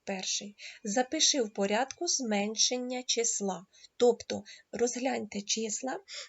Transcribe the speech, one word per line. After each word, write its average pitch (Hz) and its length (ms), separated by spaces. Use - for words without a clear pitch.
перший. 196 520
Запиши 254 580
в 214 80
порядку 208 560
зменшення 247 960
числа. 202 640
Тобто 226 480
розгляньте 233 720
числа 220 580